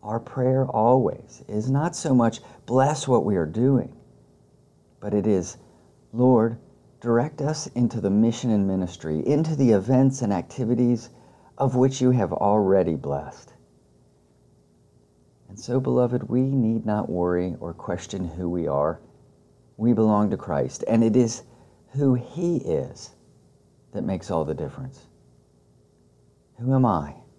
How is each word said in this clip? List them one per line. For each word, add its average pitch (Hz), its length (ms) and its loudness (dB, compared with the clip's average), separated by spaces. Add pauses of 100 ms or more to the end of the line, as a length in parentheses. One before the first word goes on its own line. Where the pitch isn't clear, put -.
our 107 180 -6
prayer 131 460 -2
always 120 800 0
is 107 220 -4
not 147 260 0
so 143 180 -2
much, 117 280 2 (240)
"Bless 135 400 0
what 117 200 2
we 101 100 0
are 85 100 0
doing," 117 480 0 (1040)
but 101 140 -6
it 104 140 2
is, 95 300 0 (560)
"Lord, 117 440 4 (420)
direct 120 420 0
us 151 260 -4
into 117 340 -2
the 98 80 0
mission 113 400 0
and 101 180 0
ministry, 87 580 -4
into 156 300 0
the 135 160 4
events 127 500 2
and 104 120 -2
activities 120 760 -2 (480)
of 131 180 0
which 131 260 2
you 127 100 4
have 104 220 2
already 95 640 2
blessed." 71 580 -8 (1900)
And - 100 -20
so, 127 220 -2
beloved, 123 480 0
we 123 140 0
need 113 460 0
not 107 220 -2
worry 90 500 0
or 87 120 -8
question 92 540 -8
who 87 240 -6
we 85 180 -2
are. 73 320 0 (800)
We 117 160 4
belong 107 380 2
to 90 60 -4
Christ, 67 500 -4
and 113 160 4
it 110 120 2
is 117 280 0 (480)
who 139 240 0
he 165 420 -4
is - 540 -6 (800)
that 101 120 -6
makes 95 280 -6
all 82 120 0
the 73 120 -4
difference. 69 520 -12 (1500)
Who 123 160 0
am 131 120 4
I? 80 300 -2 (240)